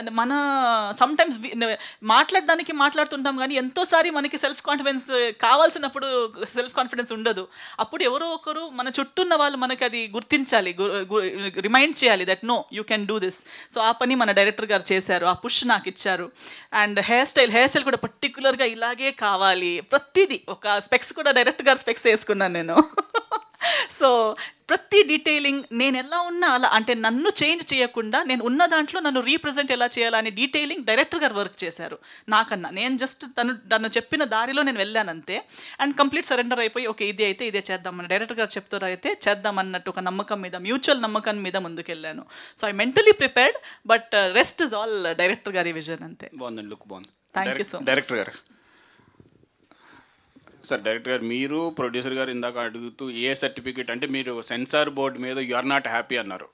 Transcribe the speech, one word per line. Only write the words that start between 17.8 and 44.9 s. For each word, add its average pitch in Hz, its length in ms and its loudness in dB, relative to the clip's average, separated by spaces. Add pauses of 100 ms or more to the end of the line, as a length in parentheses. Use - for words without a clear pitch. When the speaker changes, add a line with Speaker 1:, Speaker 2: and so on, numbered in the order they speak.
Speaker 1:
కూడా 262 80 -2
పర్టికులర్గా 262 760 -2
ఇలాగే 233 460 -2
కావాలి, 185 800 0
ప్రతిదీ, 277 580 2
ఒక 202 300 -2
స్పెక్స్ - 340 -2
కూడా 294 180 2
డైరెక్టర్ 254 360 2
గారు 262 100 8
స్పెక్స్ - 280 -6
వేసుకున్నాను 208 480 2
నేను. 170 360 4
<laughs> - 60 -20 (1040)
So 233 340 4 (340)
ప్రతి 403 340 4
డీటెయిలింగ్ 285 680 0
నేను 254 260 0
ఎలా 285 220 -2
ఉన్నా 349 280 0
అలా, 254 220 4
అంటే 220 240 2
నన్ను 233 360 0 (140)
చేంజ్ 330 300 0
చేయకుండా, 247 500 0
నేను 254 220 -2
ఉన్న 269 200 4
దాంట్లో 330 360 0
నన్ను 285 180 0
రీప్రజెంట్ 277 520 0
ఎలా 240 140 2
చేయాలా 233 320 0
అనే 220 120 -2
డీటెయిలింగ్ 277 560 -4
డైరెక్టర్ 294 360 0
గారు 262 120 2
వర్క్ 196 300 -6
చేశారు 165 360 -10 (300)
నాకన్నా. 214 400 0
నేను 226 260 -4
just 262 300 -6 (160)
తను, 240 160 -2 (180)
తను 220 120 0
చెప్పిన 233 360 -2
దారిలో 247 400 0
నేను 269 140 0
వెళ్ళాను 208 320 0
అంతే. 180 360 -8 (400)
And 285 120 -2
కంప్లీట్ 285 280 2
సరెండర్ 247 340 0
అయిపోయి, 233 280 -2
"ఓకే, 214 180 -4
ఇది 208 180 -2
అయితే 202 240 -2
ఇదే 196 240 -4
చేద్దాం, 180 260 -6
మన 175 80 -10
డైరెక్టర్ 214 320 -2
గారు 214 180 -2
చెప్తారు 196 300 -6
అయితే 185 320 -4 (120)
చేద్దాం" 202 300 0
అన్నట్టు 185 300 -4
ఒక 185 100 -8
నమ్మకం 196 420 -4
మీద, 185 140 -10
మ్యూచువల్ 247 460 0
నమ్మకం 214 420 -2
మీద 185 140 -4
ముందుకెళ్ళాను. 165 680 -8 (320)
So 214 120 -2
I 196 80 -4
mentally 392 400 6
prepared, 269 380 4 (320)
but, 226 140 4
uh, 196 360 0
rest - 240 2
is 302 80 0
all 208 440 -2